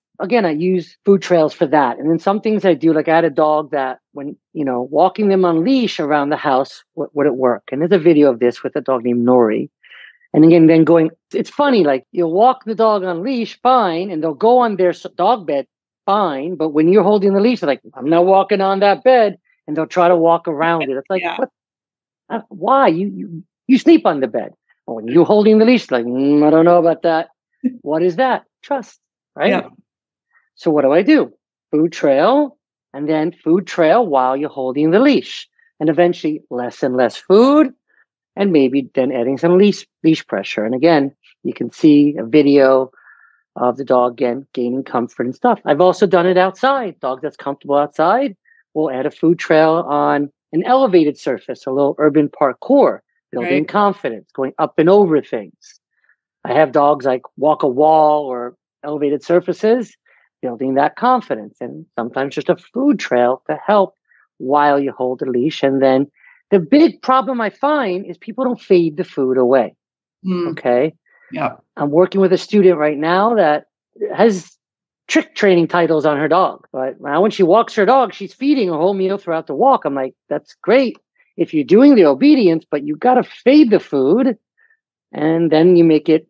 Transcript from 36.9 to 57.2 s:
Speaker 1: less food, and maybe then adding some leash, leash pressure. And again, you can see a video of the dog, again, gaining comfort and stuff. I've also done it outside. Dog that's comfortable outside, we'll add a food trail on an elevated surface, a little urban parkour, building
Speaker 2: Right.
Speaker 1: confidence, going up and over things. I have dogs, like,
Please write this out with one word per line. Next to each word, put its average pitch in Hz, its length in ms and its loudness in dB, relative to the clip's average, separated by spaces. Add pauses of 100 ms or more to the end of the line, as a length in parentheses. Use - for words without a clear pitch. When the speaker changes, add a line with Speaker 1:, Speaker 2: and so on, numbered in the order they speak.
Speaker 1:
less 120 200 0
food, 262 560 2 (640)
and 196 160 -2
maybe 135 440 0
then 131 160 -2
adding 131 260 -4
some 175 200 2
leash, 202 280 2 (180)
leash 160 220 0
pressure. 104 400 -8
And 117 80 -4
again, 139 380 0 (320)
you 127 100 -8
can 120 180 -10
see 147 460 4
a - 60 -6
video 135 680 2 (640)
of 123 220 -2
the 135 60 -10
dog, 123 300 0
again, 123 400 -6
gaining 127 300 -6
comfort 120 420 -6
and 127 100 -8
stuff. 240 300 0
I've 147 160 0
also 185 260 2
done 170 200 2
it 185 100 0
outside. 202 640 -2
Dog 131 240 -8
that's 147 140 -10
comfortable 143 400 -6
outside, 180 580 -2 (400)
we'll 156 160 -2
add 131 160 -6
a 147 40 -8
food 165 280 0
trail 160 480 2
on 147 420 -2 (240)
an 170 100 -2
elevated 202 540 2
surface, - 480 -8
a 135 60 -8
little 139 260 0
urban 147 320 2
parkour, 147 720 0 (320)
building 139 320 -2
Speaker 2:
Right. 156 40 -8
Speaker 1:
confidence, 190 640 -4
going 135 280 -8
up 151 180 -4
and 165 120 2
over 180 320 4
things. - 580 -12 (640)
I 120 80 -6
have 147 180 2
dogs, 143 340 0
like, 127 180 -2 (140)